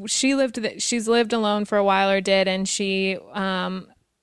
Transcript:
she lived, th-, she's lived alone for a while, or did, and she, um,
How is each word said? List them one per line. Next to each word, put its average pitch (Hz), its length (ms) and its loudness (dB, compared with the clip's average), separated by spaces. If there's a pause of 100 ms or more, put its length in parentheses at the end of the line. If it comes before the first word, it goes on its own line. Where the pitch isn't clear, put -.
she 269 280 0
lived, 262 220 0
th-, 220 260 -6
she's 233 240 -2
lived 233 260 2
alone 208 340 0
for 208 120 0
a 202 60 4
while, 196 260 4
or 196 100 2
did, 190 280 2
and 190 200 -2
she, 190 480 -2 (160)
um, 185 540 -4 (360)